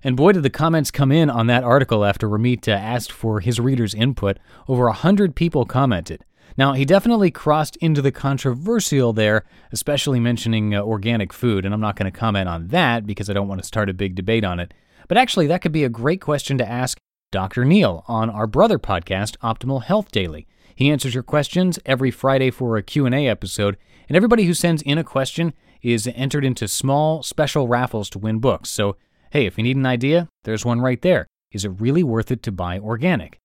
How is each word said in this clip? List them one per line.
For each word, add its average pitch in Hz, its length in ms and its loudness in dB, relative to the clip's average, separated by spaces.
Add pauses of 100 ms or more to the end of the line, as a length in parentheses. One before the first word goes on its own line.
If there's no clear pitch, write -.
And 127 120 0
boy, 175 140 6
did 180 100 2
the 135 80 2
comments 165 400 0
come 139 200 2
in 156 200 6
on 117 160 0
that 123 180 2
article 120 400 4
after 101 240 0
Ramit, 113 400 0
uh, 110 40 2
asked 110 380 -4
for 107 300 -2
his 117 180 -2
readers' 120 360 0
input. 107 440 0 (300)
Over 123 180 2
a 110 60 2
hundred 190 420 2
people 160 300 0
commented. 110 640 -2 (320)
Now, 135 160 4
he 135 100 0
definitely 196 460 4
crossed 151 460 -2
into 156 260 0
the 135 100 2
controversial 139 1040 0
there, 107 320 2 (260)
especially 135 480 -2
mentioning, 113 540 0
uh, 101 80 0
organic 107 500 -2
food, 104 320 0
and 98 80 -2
I'm 107 80 -2
not 107 160 -2
gonna 95 140 -4
comment 110 400 -2
on 85 180 -8
that 120 380 0
because 101 240 -8
I - 20 -2
don't 98 160 -2
wanna 92 140 -8
start 107 260 -4
a 95 60 -4
big 95 200 -4
debate 104 300 -2
on 90 160 -4
it. 87 140 -10 (340)
But 180 80 2
actually, 233 300 2
that 170 160 0
could 160 100 0
be 151 120 2
a 127 40 0
great 123 320 -2
question 143 380 -2
to 113 120 -2
ask 123 280 -4 (340)
Doctor 95 320 -2
Neil 135 420 4
on 110 220 -2
our 107 180 -4
brother 160 320 2
podcast, 95 600 -4
Optimal 123 460 -4
Health 202 280 -2
Daily. 82 340 -4 (280)
He 139 160 2
answers 135 240 -2
your 127 80 -4
questions 170 640 0
every 131 240 0
Friday 131 400 0
for 117 260 -2
a 101 60 -2
Q 143 240 -2
and 123 80 2
A 143 120 0
episode, 101 520 -2 (280)
and 143 100 0
everybody 226 280 4
who 175 80 2
sends 165 300 0
in 143 160 0
a 165 40 -2
question 147 520 -2 (260)
is 117 340 0
entered 135 300 -4
into 117 240 -2
small, 147 540 0
special 143 460 -2
raffles 120 420 -2
to - 80 -12
win 110 200 -2
books. 117 300 0
So, 101 280 -2 (340)
hey, 139 160 2
if - 120 -6
you 117 60 -2
need 127 120 0
an 135 80 0
idea, 135 440 2 (160)
there's 110 200 -4
one 120 160 0
right 127 220 0
there. 175 240 2 (240)
Is 98 140 -6
it 98 160 -6
really 143 240 2
worth 113 260 -2
it 123 140 -2
to 113 80 -6
buy 90 260 -6
organic? 113 680 -2